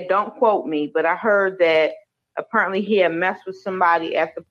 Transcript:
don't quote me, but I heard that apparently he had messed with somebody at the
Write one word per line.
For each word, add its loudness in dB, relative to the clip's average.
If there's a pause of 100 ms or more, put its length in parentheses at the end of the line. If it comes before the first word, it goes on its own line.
don't 0
quote 2
me, -4
but 0
I 0
heard 0
that 4 (460)
apparently -2
he 0
had 2
messed -4
with -12
somebody 0
at -2
the -14